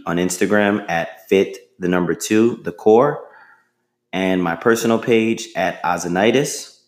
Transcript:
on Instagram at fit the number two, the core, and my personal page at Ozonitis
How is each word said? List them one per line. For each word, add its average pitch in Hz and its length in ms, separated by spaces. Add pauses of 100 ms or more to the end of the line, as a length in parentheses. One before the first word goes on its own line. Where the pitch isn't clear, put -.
on 87 120
Instagram 101 760
at - 380
fit 98 280 (220)
the 90 100
number 87 260
two, 110 420
the - 160
core, 127 540 (880)
and 92 300
my 85 120
personal 113 440
page 113 580
at 87 260
Ozonitis 92 1040